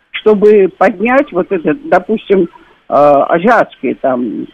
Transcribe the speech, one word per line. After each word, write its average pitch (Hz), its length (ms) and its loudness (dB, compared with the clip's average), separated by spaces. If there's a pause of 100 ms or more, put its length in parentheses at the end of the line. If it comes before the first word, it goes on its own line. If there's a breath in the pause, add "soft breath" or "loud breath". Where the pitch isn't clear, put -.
(120)
чтобы 208 680 2
поднять 233 540 -2
вот 175 200 -4
этот, 160 380 -4
допустим, 196 540 -2
э, - 500 -12
азиатские 147 1000 0
там 123 580 -6